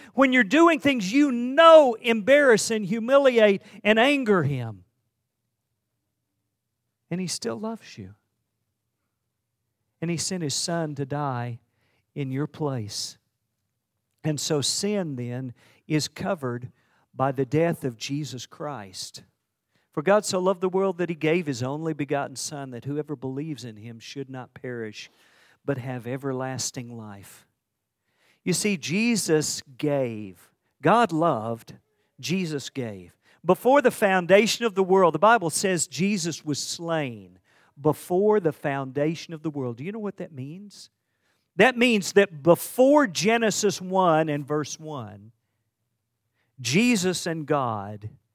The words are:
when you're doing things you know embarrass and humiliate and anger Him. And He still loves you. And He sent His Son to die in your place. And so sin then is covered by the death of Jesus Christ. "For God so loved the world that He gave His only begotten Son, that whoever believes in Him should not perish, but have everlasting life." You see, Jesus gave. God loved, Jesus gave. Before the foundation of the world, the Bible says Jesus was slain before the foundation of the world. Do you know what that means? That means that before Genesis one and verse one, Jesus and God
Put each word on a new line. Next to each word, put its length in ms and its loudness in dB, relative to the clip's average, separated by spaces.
when 180 4
you're 100 6
doing 360 4
things 340 0
you 180 4
know 680 8
embarrass 720 4
and 120 -2
humiliate 800 4
and 160 4
anger 420 4
Him. 420 -6
And 100 -4
He 60 -6
still 320 -8
loves 400 -12
you. 160 -16
And 80 -4
He 80 -4
sent 240 -6
His 140 -4
Son 400 -4
to 100 -8
die 540 -6
in 160 -6
your 160 -4
place. 720 -8
And 160 -4
so 220 -2
sin 560 -4
then 360 -8
is 200 -2
covered 640 -8
by 180 -2
the 140 -2
death 380 0
of 120 -6
Jesus 520 -10
Christ. 760 -14
"For 100 -6
God 240 2
so 140 -4
loved 220 0
the 80 0
world 280 -2
that 120 -4
He 60 -8
gave 300 0
His 160 -6
only 320 -4
begotten 420 -6
Son, 360 -12
that 140 -14
whoever 300 -8
believes 480 -10
in 120 -14
Him 240 -18
should 300 -14
not 260 -16
perish, 560 -12
but 120 -4
have 300 -10
everlasting 880 -8
life." 480 -18
You 100 -2
see, 240 -2
Jesus 840 0
gave. 720 -6
God 300 4
loved, 640 -2
Jesus 500 -6
gave. 480 -12
Before 380 4
the 100 4
foundation 760 2
of 100 -4
the 80 2
world, 300 4
the 60 -4
Bible 300 4
says 380 -2
Jesus 580 -4
was 120 -4
slain 800 -6
before 600 0
the 140 0
foundation 800 -6
of 100 -12
the 60 -6
world. 260 -6
Do 80 -14
you 80 -8
know 80 -12
what 180 -10
that 140 -14
means? 580 -16
That 200 4
means 360 2
that 280 4
before 640 4
Genesis 760 0
one 480 2
and 180 -4
verse 320 -6
one, 520 -14
Jesus 640 0
and 200 -4
God 640 -4